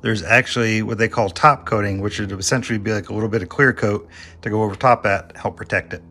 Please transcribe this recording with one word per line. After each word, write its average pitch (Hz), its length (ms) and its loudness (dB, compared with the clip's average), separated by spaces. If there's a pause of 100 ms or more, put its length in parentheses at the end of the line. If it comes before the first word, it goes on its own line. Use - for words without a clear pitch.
there's 110 220 -2
actually 113 580 2
what 107 160 -4
they 110 120 2
call 107 200 0
top - 360 4
coating, 101 340 0
which 104 180 -4
would 101 140 -4
essentially 113 480 -2
be 107 140 -2
like 104 160 -4
a 101 40 -6
little 107 140 -2
bit 104 160 -2
of - 60 -10
clear 135 240 2
coat 104 340 -2 (340)
to - 80 -6
go 110 140 0
over 101 100 -2
top 120 320 4
at, 98 300 -2
help - 220 -6
protect 87 360 -4
it. 82 180 -10